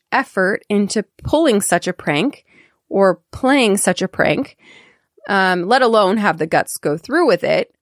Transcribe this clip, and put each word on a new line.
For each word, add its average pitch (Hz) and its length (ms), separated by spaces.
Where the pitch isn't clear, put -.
effort 202 580
into 202 360
pulling 294 380
such 175 260
a 185 60
prank 175 520
or 196 320
playing 254 460
such - 240
a 190 80
prank, - 480
um, 185 400
let 254 140
alone 214 340
have 208 220
the 160 80
guts - 300
go 151 200
through 311 300
with 185 180
it, - 380